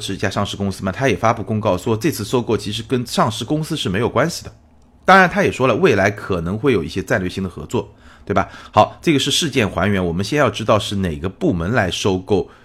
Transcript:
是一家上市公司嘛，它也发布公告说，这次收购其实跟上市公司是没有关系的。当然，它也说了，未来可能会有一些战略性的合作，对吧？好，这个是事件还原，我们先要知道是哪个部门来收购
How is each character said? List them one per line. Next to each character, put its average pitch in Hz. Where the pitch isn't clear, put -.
是 98
一 -
家 104
上 101
市 -
公 98
司 -
嘛， 95
它 135
也 104
发 113
布 113
公 107
告 95
说， 113
这 143
次 107
收 120
购 113
其 104
实 110
跟 123
上 160
市 113
公 156
司 151
是 -
没 95
有 113
关 135
系 -
的。 -
当 190
然， 180
它 196
也 131
说 127
了， 113
未 143
来 98
可 95
能 90
会 131
有 87
一 71
些 95
战 117
略 92
性 95
的 92
合 -
作， -
对 101
吧？ 92
好， -
这 170
个 143
是 135
事 -
件 117
还 95
原， 92
我 85
们 92
先 143
要 139
知 -
道 107
是 101
哪 87
个 80
部 147
门 87
来 101
收 95
购 90